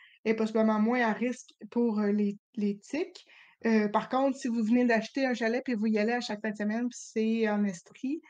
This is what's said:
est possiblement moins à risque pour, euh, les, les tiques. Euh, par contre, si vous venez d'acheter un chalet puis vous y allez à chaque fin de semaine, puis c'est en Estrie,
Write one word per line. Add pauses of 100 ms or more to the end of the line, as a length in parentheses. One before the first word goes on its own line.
(260)
est
possiblement
moins
à
risque (180)
pour,
euh,
les, (180)
les
tiques. (420)
Euh,
par
contre,
si
vous
venez
d'acheter
un
chalet
puis
vous
y
allez
à
chaque
fin
de
semaine,
puis
c'est
en
Estrie, (100)